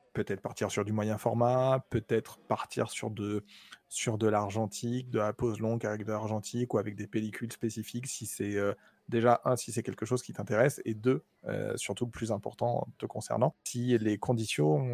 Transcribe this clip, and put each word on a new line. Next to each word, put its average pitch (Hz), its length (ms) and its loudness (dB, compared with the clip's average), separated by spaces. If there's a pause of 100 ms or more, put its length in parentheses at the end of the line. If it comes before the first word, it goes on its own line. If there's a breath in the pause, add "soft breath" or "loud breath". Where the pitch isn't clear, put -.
(140)
peut-être 101 280 -2
partir - 280 -2
sur 101 160 0
du 104 60 -2
moyen 107 260 0
format, 127 720 2
peut-être 113 480 0 (100)
partir - 440 -2
sur - 180 -6
de, 104 340 -4 (460 loud breath)
sur 110 300 -2
de 110 80 4
l'argentique, 110 800 0
de 113 80 0
la 107 160 2
pose 110 260 -2
longue 113 280 0
avec 107 180 -2
de 110 60 -4
l'argentique 110 640 -2
ou - 20 4
avec 101 180 -2
des 101 120 -8
pellicules 110 440 -4
spécifiques, 120 540 -6
si - 220 -8
c'est, 101 260 -4
heu, 101 220 2 (340 soft breath)
déjà, 117 340 6
un, 127 120 4
si - 160 -6
c'est 110 100 -2
quelque 110 240 -4
chose 127 160 0
qui - 100 -12
t'intéresse, 110 540 4
et 113 80 0
deux, 127 300 2 (240)
heu, 104 300 -2
surtout - 280 -4
le 117 60 -6
plus 113 200 -4
important 120 560 -2 (120)
te 117 80 -6
concernant, 113 560 0
si 123 340 2
les 107 220 2
conditions 147 580 2 (160)